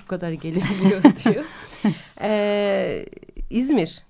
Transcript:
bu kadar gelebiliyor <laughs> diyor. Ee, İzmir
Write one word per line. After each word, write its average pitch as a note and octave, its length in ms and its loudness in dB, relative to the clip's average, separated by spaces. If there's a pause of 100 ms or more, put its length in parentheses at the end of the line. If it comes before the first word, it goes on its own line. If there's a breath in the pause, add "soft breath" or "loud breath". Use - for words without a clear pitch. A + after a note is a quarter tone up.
bu - 40 -20
kadar F3 240 -6
gelebiliyor F#3 720 2
<laughs> - 220 6
diyor. A#3+ 200 0 (760 loud breath)
Ee, G3+ 840 -2 (440)
İzmir A#3+ 600 0